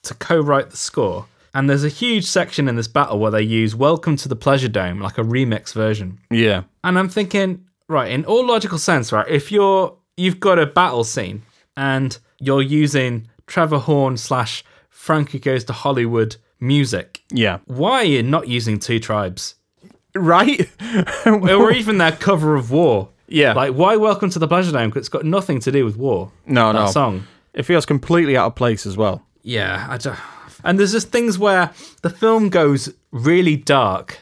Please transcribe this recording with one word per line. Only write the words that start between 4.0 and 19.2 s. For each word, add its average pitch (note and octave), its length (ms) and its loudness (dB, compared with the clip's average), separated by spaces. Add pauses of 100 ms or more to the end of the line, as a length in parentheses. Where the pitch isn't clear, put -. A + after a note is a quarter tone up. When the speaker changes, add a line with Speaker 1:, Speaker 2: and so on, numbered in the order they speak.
Speaker 1:
to - 100 -10
the C3 80 -4
Pleasure C3+ 320 0
Dome, F#2+ 320 -4
like G2 180 -8
a B2 60 -2
remix A#2 480 -2
version. G#2+ 480 -4 (100)
Speaker 2:
Yeah. A2 320 2 (220)
Speaker 1:
And F3+ 120 0
I'm F#3+ 120 0
thinking, F#3+ 560 -4 (240)
right, B2+ 240 -2
in C#3 140 -2
all A#3+ 200 2
logical G#3 320 0
sense, C#3+ 320 0
right, G#2+ 180 0
if C#3+ 220 0
you're, G3 460 2 (200)
you've F#3 220 0
got F#3 220 4
a D3+ 60 2
battle C#3+ 360 0
scene A2 400 -6 (340)
and C3+ 400 -2 (220)
you're C3+ 240 0
using C3+ 640 0 (220)
Trevor D3+ 300 0
Horn C3+ 400 0
slash A#2+ 440 -4 (260)
Frankie D3 520 -4
Goes C3 240 -2
to A#2+ 80 -10
Hollywood A#2 640 -2 (240)
music, B2 600 -2 (100)
Speaker 2:
Yeah. G#2+ 320 -4
Speaker 1:
why F#3+ 380 -2
are - 20 -2
you C#3+ 180 0
not C#3+ 240 -2
using A2+ 320 -4
Two A2+ 220 -4
Tribes? G#2 560 -6 (580)